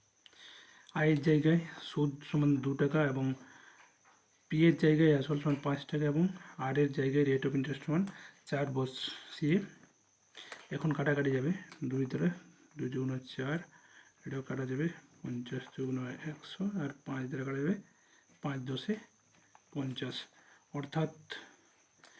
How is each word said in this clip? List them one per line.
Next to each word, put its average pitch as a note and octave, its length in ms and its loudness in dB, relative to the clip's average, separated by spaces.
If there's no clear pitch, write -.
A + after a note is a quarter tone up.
আয়ের D3+ 280 6
জায়গায় D#3 340 6
সুদ D3 220 0
সমান D3 220 4
দু C#3 80 0
টাকা D3 180 2
এবং C3 140 0
পি D#3 180 0
এর D#3+ 160 8
জায়গায় D#3 360 8
আসল D3 240 -2
সমান C#3+ 220 2
পাঁচ F3 140 0
টাকা D3+ 220 0
এবং D#3+ 100 4
আর C3 180 -2
এর C#3+ 140 2
জায়গায় C#3 320 2
rate C3+ 180 2
of C3+ 100 -2
interest C#3 280 -2
সমান D#3+ 180 2
চার C#3+ 160 -2
বসিয়ে - 800 -2
এখন D#3 220 0
কাটাকাটি C#3+ 400 2
যাবে, C#3 140 0
দুই C3 200 0
দ্বারা E3 180 0
দুই C3 160 -4
দুগুণ C3 180 -2
চার, C#3 240 -4
এটাও C3+ 240 -6
কাটা C3 220 -4
যাবে, C#3+ 160 0
পঞ্চাশ B2 440 -6
দুগুণ C3 240 -2
একশো - 320 -10
আর C#3+ 80 -4
পাঁচ C3 240 -6
দ্বারা C3+ 180 -6
কাটা C#3 160 -4
যাবে, F#3 120 2
পাঁচ C#3 160 -4
দশে C3+ 240 -4
পঞ্চাশ, C3 420 -6
অর্থাৎ D3+ 360 -2